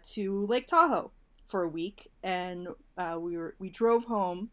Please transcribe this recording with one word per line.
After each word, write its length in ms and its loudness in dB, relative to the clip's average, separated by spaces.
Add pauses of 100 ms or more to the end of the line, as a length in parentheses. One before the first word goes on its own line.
(140)
to 320 -2
Lake 200 0
Tahoe 460 4 (340)
for 160 -2
a 60 0
week, 420 -8 (120)
and, 460 -4 (280)
uh, 240 -2
we 160 -4
were, 220 -6
we 120 -8
drove 340 4
home 480 -2